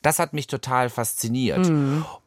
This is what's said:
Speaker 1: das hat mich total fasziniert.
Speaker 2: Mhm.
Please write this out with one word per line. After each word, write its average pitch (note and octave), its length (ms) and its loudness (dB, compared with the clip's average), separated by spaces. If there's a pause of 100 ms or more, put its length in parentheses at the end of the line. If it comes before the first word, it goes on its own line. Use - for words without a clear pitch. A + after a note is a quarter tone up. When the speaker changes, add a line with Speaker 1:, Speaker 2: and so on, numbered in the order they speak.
Speaker 1:
das D3+ 160 2
hat E3 140 0
mich D3 160 -6
total B2+ 420 0
fasziniert. B2 800 0
Speaker 2:
Mhm. D3 360 2 (220)